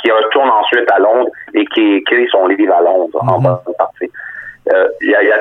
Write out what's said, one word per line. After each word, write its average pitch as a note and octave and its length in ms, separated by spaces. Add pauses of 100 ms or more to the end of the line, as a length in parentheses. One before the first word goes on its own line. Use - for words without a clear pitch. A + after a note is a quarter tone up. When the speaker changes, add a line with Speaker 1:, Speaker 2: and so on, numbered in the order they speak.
Speaker 1:
qui A2+ 80
retourne A2 400
ensuite A#2 420
à G2 80
Londres A2+ 300 (240)
et G#2 120
qui G#2+ 300
écrit A#2+ 360
son F#2+ 160
livre G2 260
à - 80
Londres, E2+ 400
en F#2 180
Speaker 2:
Mhm. - 40
Speaker 1:
bonne F2+ 340
partie. - 320 (640)
Euh, F#2 140 (140)
il - 80
y G#2 60
a, G2+ 80
il G#2 60
y - 20
a G#2+ 100